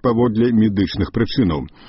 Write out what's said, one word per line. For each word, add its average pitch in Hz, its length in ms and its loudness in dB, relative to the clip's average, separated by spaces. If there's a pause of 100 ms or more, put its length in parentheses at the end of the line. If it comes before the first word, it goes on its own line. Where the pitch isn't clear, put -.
паводле 120 480 2
медычных 101 560 0
прычынаў. 90 560 -2 (240)